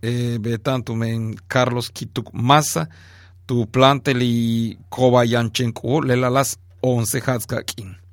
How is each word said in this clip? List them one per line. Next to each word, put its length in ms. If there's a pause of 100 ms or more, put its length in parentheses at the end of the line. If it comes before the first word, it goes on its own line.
eh, 360
Betantum 600
en 320 (140)
Carlos 420
Kituk 440
Massa, 540 (600)
tu 200
plantel 540
y 560 (120)
Kobayanchenko, 1120
Lela 260
las 300 (220)
once 380
Hatzkakin. 800 (160)